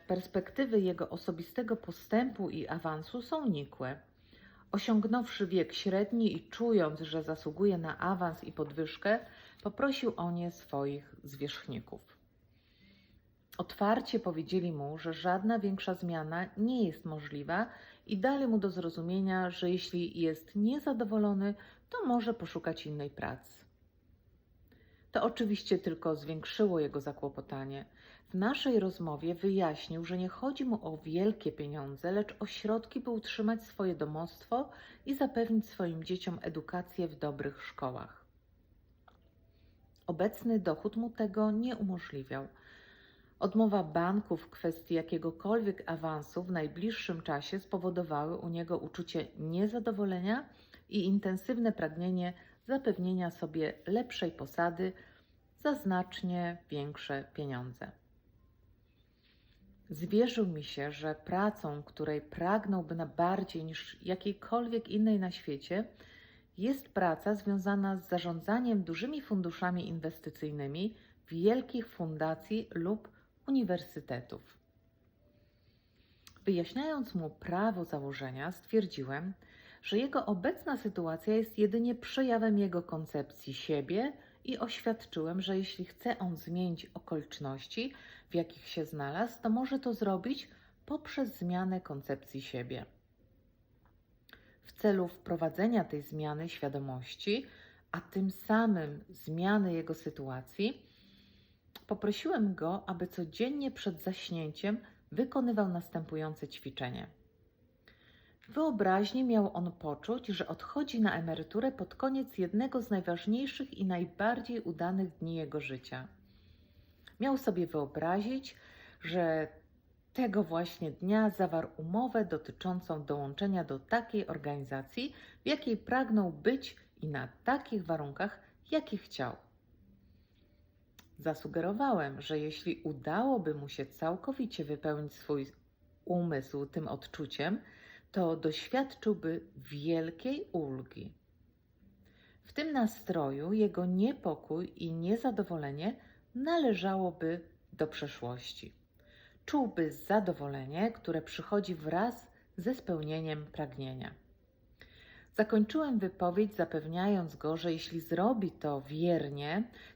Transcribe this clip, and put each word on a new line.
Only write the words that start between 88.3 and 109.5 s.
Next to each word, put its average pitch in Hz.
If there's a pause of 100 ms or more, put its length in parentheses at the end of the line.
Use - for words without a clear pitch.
jakich -
się 160
znalazł, 151
to 233
może 262
to 247
zrobić 202 (360)
poprzez 277
zmianę 180
koncepcji 139
siebie. 127 (1800)
W -
celu 190
wprowadzenia 175
tej 147
zmiany 151
świadomości, 139 (460)
a 175
tym 190
samym 190
zmiany 185
jego 165
sytuacji, 139 (1080)
poprosiłem 208
go, 175
aby 180
codziennie 254
przed 185
zaśnięciem 185 (340)
wykonywał 240
następujące 160
ćwiczenie. - (1400)
Wyobraźnie 208
miał 220